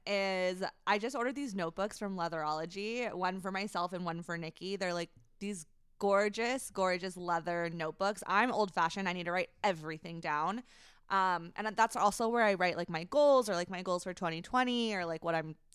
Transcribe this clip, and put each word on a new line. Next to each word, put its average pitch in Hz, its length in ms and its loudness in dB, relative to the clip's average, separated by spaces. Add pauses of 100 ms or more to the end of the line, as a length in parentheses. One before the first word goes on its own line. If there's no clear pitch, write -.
is 190 560 0 (240)
I 208 120 4
just 240 160 -4
ordered 247 200 -2
these 269 200 -6
notebooks 190 440 -4
from 196 180 -6
Leatherology, 170 960 -4
one 185 300 -2
for 190 80 -6
myself 190 420 -4
and 180 140 -6
one 170 160 -4
for 170 160 -6
Nikki. 165 380 -8
They're, 180 180 -2
like, 170 160 -4 (300)
these 196 260 -6 (320)
gorgeous, 208 720 2
gorgeous 185 460 0
leather 170 580 -2
notebooks. 170 520 -2
I'm 220 260 4
old-fashioned. 190 540 0
I 175 60 2
need 180 120 -4
to 175 80 -2
write 180 180 0 (120)
everything 165 580 -2
down. 165 420 -2 (480)
Um, 180 460 2
and 214 200 -4
that's 226 200 4
also 220 320 4
where 240 140 2
I 202 120 6
write, 180 240 2
like, 175 100 -2
my 165 160 -4
goals 269 460 6
or, 185 40 2
like, 175 140 0
my 185 140 -6
goals 180 220 0
for 185 100 -4
twenty 165 260 -2
twenty 240 540 0
or, 180 100 -2
like, 165 180 -4
what 170 120 0
I'm, 160 200 -2 (200)